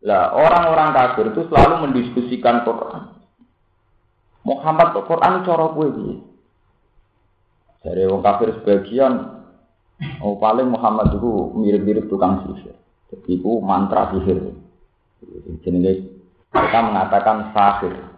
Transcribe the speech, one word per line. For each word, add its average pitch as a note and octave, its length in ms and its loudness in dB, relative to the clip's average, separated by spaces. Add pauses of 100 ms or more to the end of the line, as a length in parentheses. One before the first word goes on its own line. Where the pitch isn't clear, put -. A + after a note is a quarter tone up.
Lah, F#3+ 320 2
orang-orang D#3+ 560 4
kafir C3+ 400 2
itu E3 160 -4
selalu D#3+ 400 4
mendiskusikan B2 800 0
Quran. - 560 -8 (1200)
Muhammad D#3 480 2
kok - 160 -4
Quran F#3 400 2
cara D#3+ 240 2
kowe D3+ 160 -2
piye? G#2+ 320 -6 (1600)
Jare F2+ 320 -4
wong G2 80 0
kafir G2+ 400 2
sebagian, G#2 800 0 (800)
oh, G2+ 160 -4
paling A2 320 2
Muhammad A2 480 0
itu G#2 400 -4
mirip-mirip G#2 560 0
tukang F#2+ 320 0
sihir. - 320 -14 (320)
Jadi - 320 -6
itu G#2 240 -2
mantra F#2+ 480 0
sihir. F#2+ 400 -2 (1120)
Jenenge F#2 480 0 (400)
mereka - 320 2
mengatakan G#2 720 0
sahir. G2+ 400 0 (220)